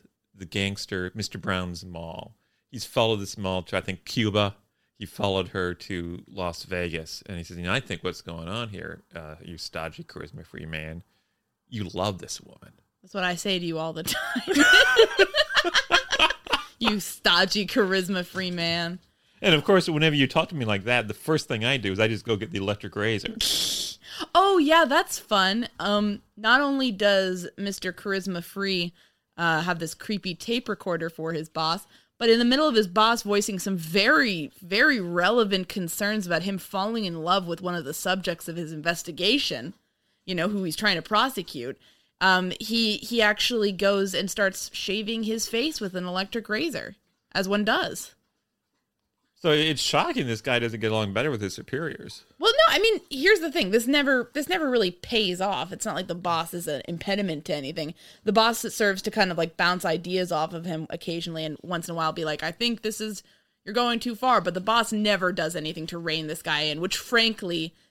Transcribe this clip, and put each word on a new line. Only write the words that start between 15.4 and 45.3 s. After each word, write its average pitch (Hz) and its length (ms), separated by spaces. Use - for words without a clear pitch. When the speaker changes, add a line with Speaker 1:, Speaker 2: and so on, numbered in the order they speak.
Speaker 2:
You 214 220
stodgy, 185 640
charisma-free 185 840
man. 170 480
Speaker 1:
And 180 140
of 147 100
course, 190 240
whenever 156 260
you 139 120
talk 160 240
to 180 40
me 131 120
like 101 180
that, 117 240
the 104 60
first - 340
thing 113 160
I 135 140
do 101 120
is 95 80
I 110 80
just 110 200
go 113 100
get 98 140
the 92 80
electric 98 380
razor. 107 440
Speaker 2:
<laughs> - 520
Oh, 381 220
yeah, 311 300
that's 302 320
fun. 202 500
Um, 208 440
not 233 240
only 269 280
does 190 580
Mister 196 340
Charisma 190 500
Free, 190 520
uh, 165 240
have 175 180
this 160 160
creepy 185 400
tape 233 360
recorder 165 400
for 160 240
his 160 160
boss, 160 360
but 233 120
in 226 80
the 240 80
middle 269 200
of 254 100
his 214 100
boss 220 360
voicing 202 360
some 196 180
very, 190 760
very 240 400
relevant 185 640
concerns 202 580
about 170 180
him 196 120
falling 208 480
in 170 180
love 180 240
with 170 140
one 180 140
of 170 100
the 139 80
subjects 180 560
of 165 80
his 160 160
investigation, 170 1000
you 185 100
know, 175 140
who 208 160
he's 160 120
trying 202 200
to 160 60
prosecute, 202 760
um, 185 360
he, 220 380
he 233 240
actually 214 520
goes 196 420
and 190 160
starts 190 420
shaving 220 520
his 220 220